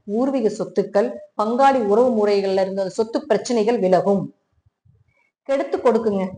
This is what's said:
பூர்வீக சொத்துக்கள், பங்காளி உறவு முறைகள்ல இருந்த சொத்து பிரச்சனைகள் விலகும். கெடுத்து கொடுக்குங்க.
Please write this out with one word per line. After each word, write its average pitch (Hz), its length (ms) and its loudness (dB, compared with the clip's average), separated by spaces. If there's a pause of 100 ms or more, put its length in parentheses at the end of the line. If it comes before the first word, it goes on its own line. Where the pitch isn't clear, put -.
பூர்வீக 233 440 -2
சொத்துக்கள், 202 600 -2 (280)
பங்காளி 247 500 2
உறவு 233 240 4
முறைகள்ல 202 540 0
இருந்த 190 240 -4
சொத்து 226 380 -4
பிரச்சனைகள் 220 520 0
விலகும். 185 440 2 (1300)
கெடுத்து 277 300 -2
கொடுக்குங்க. 220 460 2 (140)